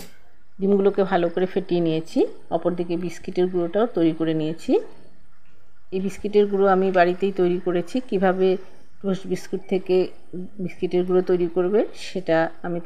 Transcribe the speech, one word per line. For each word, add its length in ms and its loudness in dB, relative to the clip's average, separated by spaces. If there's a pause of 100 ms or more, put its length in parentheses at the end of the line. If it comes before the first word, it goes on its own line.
(580)
ডিমগুলোকে 440 4 (100)
ভালো 220 4
করে 200 2
ফেটিয়ে 320 0
নিয়েছি, 340 0 (360)
অপরদিকে 380 0 (100)
বিস্কিটের 480 -2
গুঁড়োটাও 340 0 (100)
তৈরি 240 4
করে 200 2
নিয়েছি। 320 -2 (1200)
এই 120 0
বিস্কিটের 440 2
গুঁড়ো 160 4 (100)
আমি 100 4 (120)
বাড়িতেই 420 2
তৈরি 260 2
করেছি। 300 -2 (120)
কিভাবে 380 2 (540)
টোস্ট 300 -2
বিস্কুট 320 -4 (100)
থেকে 240 2 (680)
বিস্কিটের 420 0
গুঁড়ো 240 4
তৈরি 260 2
করবে 240 2 (280)
সেটা 280 0 (300)
আমি 200 -4